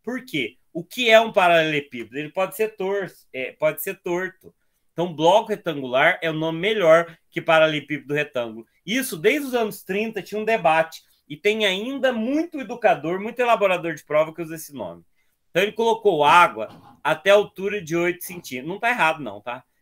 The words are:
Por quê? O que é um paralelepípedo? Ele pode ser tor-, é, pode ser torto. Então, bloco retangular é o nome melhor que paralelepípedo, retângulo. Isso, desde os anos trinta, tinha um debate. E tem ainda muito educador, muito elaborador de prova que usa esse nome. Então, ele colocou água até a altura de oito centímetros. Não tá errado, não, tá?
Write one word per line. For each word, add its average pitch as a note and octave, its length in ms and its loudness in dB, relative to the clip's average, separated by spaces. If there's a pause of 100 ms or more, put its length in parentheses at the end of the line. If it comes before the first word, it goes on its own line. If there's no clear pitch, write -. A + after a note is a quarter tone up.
Por B3 240 -8
quê? C3 320 -6 (160)
O E3+ 100 -8
que A#3+ 260 -2
é A3 100 10
um A3+ 140 0
paralelepípedo? D3+ 840 0
Ele D3+ 120 -8
pode F#3+ 260 -6
ser G#3+ 220 -4
tor-, F#3+ 340 -4 (220)
é, B2+ 180 -8
pode D#3 320 -4
ser F#3+ 180 -10
torto. F3+ 540 -8 (380)
Então, F3 200 -4
bloco F3+ 360 4
retangular C#3+ 720 0
é E3 80 -2
o D#3+ 40 -4
nome D#3+ 260 -4
melhor E3+ 580 4 (120)
que E3 120 -8
paralelepípedo, D3+ 720 2
retângulo. A#2+ 520 -4 (200)
Isso, A#3 320 -4
desde C4 300 0
os B3+ 60 -6
anos A3 300 -4
trinta, G#3 380 -6
tinha G#3 180 -8
um G#3+ 60 -6
debate. D#3+ 580 0 (240)
E D3+ 100 -14
tem G#3+ 280 -2
ainda A#3+ 460 -2
muito C#4 480 -4
educador, F#3+ 580 -2
muito G#3+ 220 -8
elaborador F#3+ 540 0
de D#3 100 -12
prova D#3 300 0
que E3+ 80 -12
usa D#3+ 140 -10
esse D3+ 180 -16
nome. F2 320 -12 (440)
Então, F3+ 140 0
ele G#3 80 -2
colocou G#3 540 2
água D#3 760 4
até D#3 280 0
a G3+ 60 8
altura G3+ 460 -2
de D#3+ 140 -8
oito F3 300 -4
centímetros. D3+ 440 -12
Não G3 100 -8
tá A#3 100 -2
errado, D#3+ 340 0
não, G#2 160 -12
tá? B2 240 -12 (180)